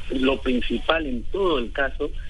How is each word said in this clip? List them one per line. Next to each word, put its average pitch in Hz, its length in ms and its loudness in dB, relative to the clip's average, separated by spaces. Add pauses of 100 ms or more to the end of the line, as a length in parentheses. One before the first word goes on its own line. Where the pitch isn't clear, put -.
(120)
Lo 131 300 2
principal 127 640 2
en 123 180 -2
todo 180 360 2
el 113 120 -4
caso 143 400 -2 (180)